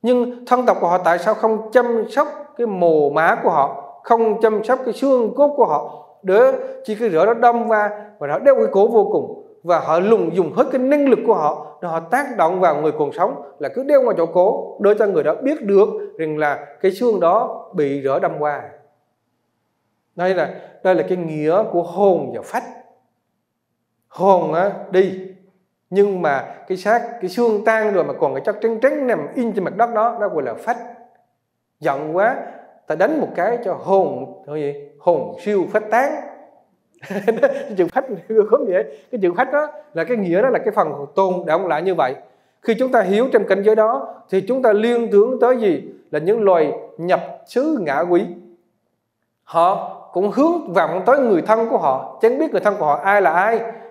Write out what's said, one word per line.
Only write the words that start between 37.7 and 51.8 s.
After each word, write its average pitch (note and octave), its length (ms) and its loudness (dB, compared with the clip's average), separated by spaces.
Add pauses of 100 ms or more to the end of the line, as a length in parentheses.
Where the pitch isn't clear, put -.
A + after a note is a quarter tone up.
chữ F3+ 160 2
phách, C4+ 120 -2 (460)
không C4 180 2
vậy? F#3+ 160 0 (260)
Cái A#3+ 120 -6
chữ E4+ 140 2
phách F4 160 0
đó D4 160 0 (260)
là E3 100 -4
cái B3 120 -2
nghĩa F#3 260 0
đó, C4+ 60 2
là A3 100 0
cái A3 120 -2
phần C#3+ 440 -2
tồn F#3+ 200 2 (120)
động E3+ 200 0
lại D#3 160 -2
như F#3 120 -2
vậy. C#3 200 0 (480)
Khi A3+ 160 0
chúng B3+ 140 0
ta A#3 80 4
hiểu G3+ 320 2
trong G3+ 120 4
cảnh G3 180 0
giới G#3+ 120 4
đó, A3 400 0 (160)
thì F#3+ 100 0
chúng B3 220 -2
ta A3+ 100 6
liên A#3 400 2
tưởng A#3 280 4
tới B3 160 4
gì? F#3+ 260 0 (280)
Là D3+ 80 -4
những G#3 260 0
loài E3 280 4 (260)
nhập E3+ 220 0 (260)
xứ C#4+ 340 -2
ngạ D3 200 -2
quỷ. F3 260 2 (1160)
Họ F3 520 0 (160)
cũng G3 180 0
hướng D4+ 420 0
vọng E3+ 340 0
tới C4 120 6
người G#3+ 240 2
thân A3+ 260 2
của A3 100 0
họ, C3+ 440 -2